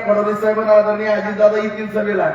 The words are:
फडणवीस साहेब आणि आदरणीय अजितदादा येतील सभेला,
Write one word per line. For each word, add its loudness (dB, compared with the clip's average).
फडणवीस 0
साहेब 0
आणि 0
आदरणीय 2
अजितदादा 2
येतील -6
सभेला, -2